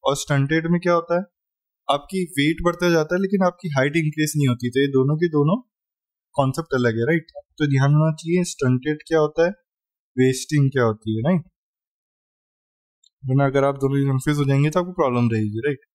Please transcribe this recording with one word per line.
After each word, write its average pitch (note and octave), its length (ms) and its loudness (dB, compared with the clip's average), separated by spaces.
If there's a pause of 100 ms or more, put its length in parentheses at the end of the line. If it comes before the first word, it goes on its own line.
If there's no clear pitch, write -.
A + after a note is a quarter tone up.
और C#3 120 -2
stunted D3 500 -2
में F3 140 0
क्या F3 120 0
होता E3+ 240 0
है, F3+ 60 -2 (640)
आपकी F3+ 440 -2
weight D#3+ 320 -2
बढ़ता F3 260 0
जाता D#3+ 240 0
है F#3 80 -2
लेकिन F#3+ 240 0
आपकी F3+ 220 -4
height C#3+ 280 0
increase D#3 400 -2
नहीं C#3+ 120 2
होती, B2 220 -2
तो C3 100 -2
ये C#3+ 80 2
दोनों C3+ 280 2
के F3 120 -2
दोनों D3+ 280 2 (800)
concept C#3 400 -2
अलग A#2+ 240 0
है, A#2 80 -2
राइट। E3 260 -2 (260)
तो D3+ 80 0
ध्यान C#3 280 2
होना D#3 200 4
चाहिए E3+ 300 -2
stunted C#3 640 -2
क्या D#3+ 120 0
होता D3+ 260 2
है, F3 60 0 (680)
wasting C3 540 0
क्या B2+ 140 0
होती A2 320 -2
है, A2 60 -4
राइट। D#3+ 280 -2 (1700)
वरना C3+ 240 2
अगर C3+ 180 0
आप C#3 100 0
दोनों C#3 380 -2
कंफ्यूज D3 260 -2
हो C#3+ 60 0
जाएंगे C#3 260 4
तो F3+ 100 0
आपको F3+ 120 -6
problem B2 380 2
रहेगी, G#2+ 280 -2
right। C#3 360 -4